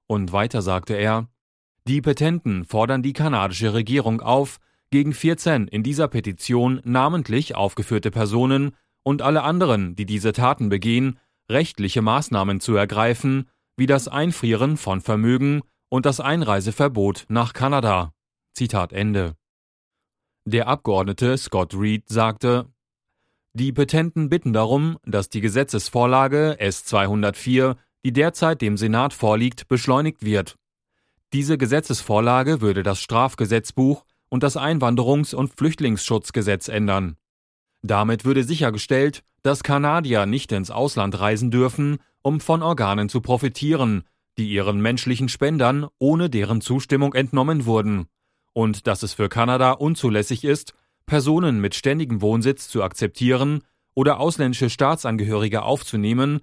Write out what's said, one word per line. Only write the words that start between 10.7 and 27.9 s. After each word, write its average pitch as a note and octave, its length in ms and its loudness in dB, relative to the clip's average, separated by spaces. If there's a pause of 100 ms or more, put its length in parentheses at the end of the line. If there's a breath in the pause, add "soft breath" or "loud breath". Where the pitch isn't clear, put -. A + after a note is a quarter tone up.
begehen, A#2 480 0 (320 soft breath)
rechtliche A#2 500 0
Maßnahmen G#2+ 600 0
zu A#2 140 0
ergreifen, A#2 760 0 (260)
wie B2+ 80 0
das C3+ 240 2
Einfrieren C#3 720 0
von F#2+ 240 -4
Vermögen B2 580 0 (300)
und B2+ 160 0
das C3+ 140 2
Einreiseverbot A2+ 1080 0
nach A#2 240 0
Kanada." A2+ 640 0 (400)
Zitat G2+ 400 -2
Ende. G2 400 -2 (1120)
Der A2+ 220 0
Abgeordnete A#2 680 0
Scott - 380 -4
Reed G#2+ 340 -2
sagte, A2+ 560 0 (880)
"Die C3 200 -2
Petenten D#3 580 0
bitten D3 240 0
darum, C3+ 500 2
dass G2+ 240 -2
die G#2+ 140 -4
Gesetzesvorlage C3 1200 2
S G2 260 -4
zweihundertvier, G#2+ 880 0 (280 soft breath)